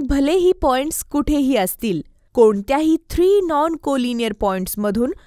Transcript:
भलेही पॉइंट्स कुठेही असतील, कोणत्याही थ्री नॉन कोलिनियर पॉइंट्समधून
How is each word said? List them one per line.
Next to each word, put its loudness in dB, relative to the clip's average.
भलेही 2
पॉइंट्स -2
कुठेही 0
असतील, -2
कोणत्याही 2
थ्री 2
नॉन -2
कोलिनियर -4
पॉइंट्समधून -4